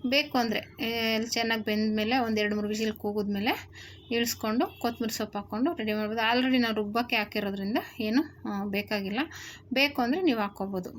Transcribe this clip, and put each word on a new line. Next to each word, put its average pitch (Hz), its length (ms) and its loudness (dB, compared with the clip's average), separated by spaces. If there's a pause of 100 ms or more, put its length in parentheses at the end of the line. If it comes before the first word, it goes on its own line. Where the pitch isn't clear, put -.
ಬೇಕು 285 300 2
ಅಂದ್ರೆ, 226 220 2
ಆ, 226 680 0
ಚೆನ್ನಾಗಿ 226 340 0
ಬೆಂದ್ಮೇಲೆ 214 540 2
ಒಂದ್ 226 220 2
ಎರಡು 208 160 2
ಮೂರು 208 120 -2
ವಿಸಿಲ್ 214 260 -2
ಕೂಗಿದ್ಮೇಲೆ 208 760 -2 (420)
ಇಳಿಸ್ಕೊಂಡು 233 680 0
ಕೊತ್ತಂಬರಿ 233 380 -2
ಸೊಪ್ಪು 214 200 -6
ಹಾಕ್ಕೊಂಡು 233 360 0
ರೆಡಿ 214 200 -2
ಮಾಡ್ಬೋದು. 214 260 -2
Already 254 380 4
ನಾವು 226 180 4
ರುಬ್ಬಕ್ಕೆ 214 400 0
ಹಾಕಿರೋದ್ರಿಂದ 208 640 0 (220)
ಏನು, 226 500 0
ಆ, 202 160 -2
ಬೇಕಾಗಿಲ್ಲ. 202 540 -2 (540)
ಬೇಕು 277 280 2
ಅಂದ್ರೆ 269 200 2
ನೀವು 254 180 4
ಹಾಕ್ಕೋಬೋದು. 196 600 -4